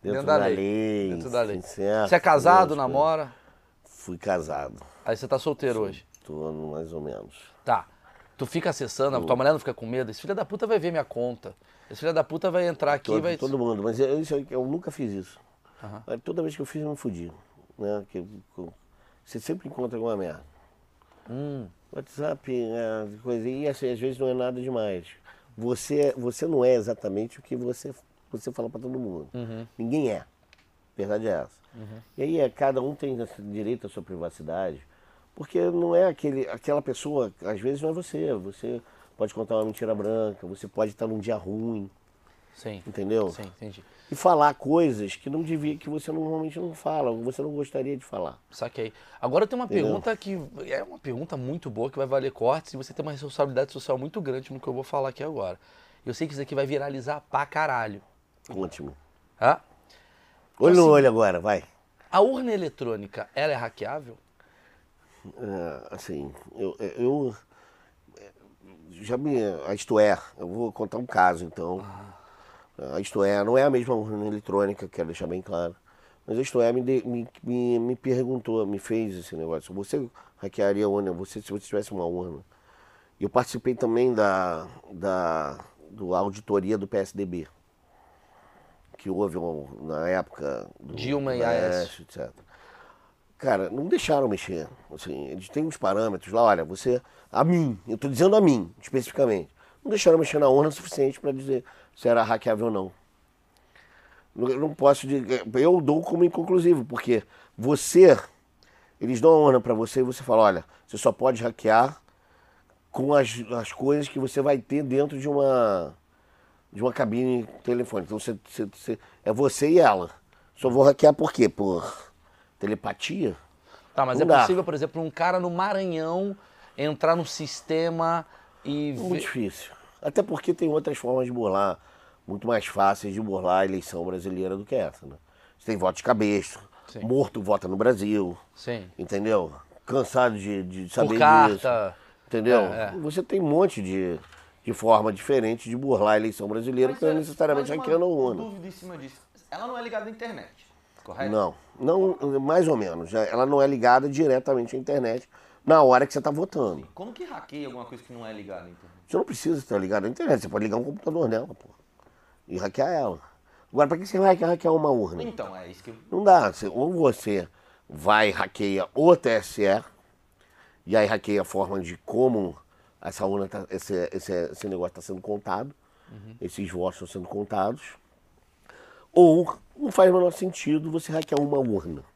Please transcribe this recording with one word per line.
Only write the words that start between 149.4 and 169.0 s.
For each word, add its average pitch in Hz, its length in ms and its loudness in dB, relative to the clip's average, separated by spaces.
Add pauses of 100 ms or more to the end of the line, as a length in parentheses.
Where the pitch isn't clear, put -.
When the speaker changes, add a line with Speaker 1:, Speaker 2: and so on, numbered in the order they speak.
Speaker 3:
Ela 202 180 -10
não 254 100 -10
é 240 40 -10
ligada 220 240 -8
à 220 40 -12
internet, 220 580 -14 (360)
correto? 104 280 -6
Speaker 2:
Não, 98 220 2 (260)
não, 160 600 2
mais 156 280 4
ou 151 100 2
menos. 85 320 -4
Já, 110 140 2
ela 110 220 2
não 139 160 4
é 139 60 6
ligada 127 400 6
diretamente 131 680 2
à 135 40 -4
internet 127 480 -2 (380)
na 156 180 10
hora 127 240 8
que - 60 -10
você - 80 -2
tá 151 100 -2
votando. 143 500 -2
Speaker 3:
Sim. - 140 -18
Como 214 180 -12
que 349 100 -14
hackeia 147 440 -14
alguma 120 180 -14
coisa 120 180 -20
que 127 100 -20
não 117 120 -16
é 110 60 -12
ligada 98 340 -14
à 87 40 -20
internet? 87 380 -20
Speaker 2:
Você 170 100 -2
não - 80 2
precisa 156 340 -2
estar 113 180 -2
ligado 95 280 0
à - 20 0
internet, 147 340 0
você 101 60 -10
pode 104 160 -2
ligar 110 140 0
um 123 60 -2
computador 151 440 -2
nela, 113 200 -2
pô, - 200 -20 (800)
e 90 100 -8
hackear 101 320 -2
ela. 120 300 -2 (520)
Agora, 143 160 4
pra 160 100 0
que 185 80 -8
você 190 120 -4
vai 190 120 6
hackear, 165 220 4
hackear 170 220 2
uma 156 160 4
urna? 90 340 0
Speaker 3:
Então, 98 320 -10
é 92 120 -14
isso 90 160 -20
que 117 60 -18
eu 113 60 -18 (140)
Speaker 2:
Não 196 140 -2
dá. 165 280 8
Você, - 160 -8
ou 127 260 -2
você 110 540 2 (420)
vai 104 400 4
e - 20 -2
hackeia 95 640 -2
o 165 220 8